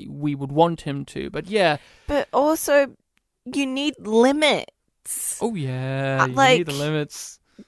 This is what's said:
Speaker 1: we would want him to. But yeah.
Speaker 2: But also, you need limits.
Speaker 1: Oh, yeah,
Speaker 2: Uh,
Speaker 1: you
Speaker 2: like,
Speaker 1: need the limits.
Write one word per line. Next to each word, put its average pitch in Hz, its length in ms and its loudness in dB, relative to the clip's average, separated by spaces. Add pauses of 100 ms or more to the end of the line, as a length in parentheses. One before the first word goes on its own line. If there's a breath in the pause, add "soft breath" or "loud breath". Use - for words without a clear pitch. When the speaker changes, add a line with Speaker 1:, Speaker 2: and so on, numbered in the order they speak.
Speaker 1:
we 143 280 -4
would 139 180 -8
want 165 280 2
him 139 240 -8
to. 139 240 -10
But 156 180 -10
yeah. 180 300 2 (300 soft breath)
Speaker 2:
But 285 240 -2
also, 285 640 2 (580)
you 277 120 0
need 269 340 -4
limits. 233 1400 0
Speaker 1:
Oh, 233 120 -4
yeah, 135 680 -4
Speaker 2:
Uh, - 60 2
Speaker 1:
you 127 60 -4
Speaker 2:
like, 269 260 6
Speaker 1:
need 170 80 -4
the 147 60 -6
limits. 147 640 -4 (280)